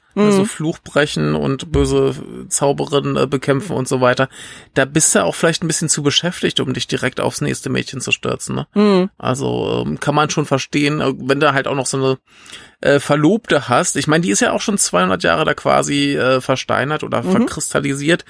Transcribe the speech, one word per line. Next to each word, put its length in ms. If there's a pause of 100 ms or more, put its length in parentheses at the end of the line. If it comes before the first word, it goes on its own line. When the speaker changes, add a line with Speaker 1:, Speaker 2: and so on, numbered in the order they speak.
(160)
Speaker 1:
Mhm. 80
Speaker 2:
also 200
Fluch 360
brechen 560
und 340
böse 440 (340)
Zauberinnen, 680
äh, 120
bekämpfen 480
und 100
so 140
weiter, 280 (460)
da 100
bist 300
du 100
auch 120
vielleicht 260
ein 60
bisschen 200
zu 140
beschäftigt, 580
um 140
dich 140
direkt 320
aufs 200
nächste 300
Mädchen 300
zu 100
stürzen, 460
ne? 180
Speaker 1:
Mhm. 420
Speaker 2:
Also, 680
ähm, 140
kann 160
man 120
schon 160
verstehen, 560
äh, 160
wenn 220
da 160
halt 140
auch 80
noch 100
so 120
eine, 200 (600)
äh, 180
Verlobte 720
hast. 280
Ich 120
mein, 140
die 80
ist 100
ja 120
auch 80
schon 160
zweihundert 460
Jahre 220
da 100
quasi, 600
äh, 240
versteinert 640
oder 180
Speaker 1:
Mhm. 80
Speaker 2:
verkristallisiert. 1000